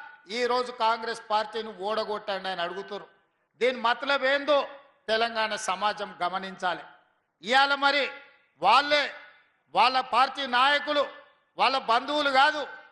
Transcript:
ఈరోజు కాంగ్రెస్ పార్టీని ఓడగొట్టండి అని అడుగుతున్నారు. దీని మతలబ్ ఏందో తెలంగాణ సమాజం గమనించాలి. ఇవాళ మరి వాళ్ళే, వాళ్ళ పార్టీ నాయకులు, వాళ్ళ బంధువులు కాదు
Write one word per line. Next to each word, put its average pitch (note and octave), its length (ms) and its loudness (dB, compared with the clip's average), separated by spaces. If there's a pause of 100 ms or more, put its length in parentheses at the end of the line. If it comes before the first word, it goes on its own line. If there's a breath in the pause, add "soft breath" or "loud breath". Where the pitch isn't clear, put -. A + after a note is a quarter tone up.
(300)
ఈరోజు B3 420 -2
కాంగ్రెస్ A3+ 580 -2
పార్టీని A3 420 -4
ఓడగొట్టండి G3+ 760 -6
అని F3+ 140 -4
అడుగుతున్నారు. F#3 460 -8 (480)
దీని B3 220 0
మతలబ్ B3+ 460 0
ఏందో C#4+ 440 2 (400)
తెలంగాణ A3 480 0
సమాజం G3+ 680 -4
గమనించాలి. F#3 580 -4 (640)
ఇవాళ C4+ 320 4
మరి C#4 360 0 (480)
వాళ్ళే, C4+ 520 4 (600)
వాళ్ళ A#3+ 300 4
పార్టీ C4+ 460 0
నాయకులు, C#4+ 600 2 (520)
వాళ్ళ B3 200 2
బంధువులు C#4 520 0
కాదు C#4+ 360 4 (260)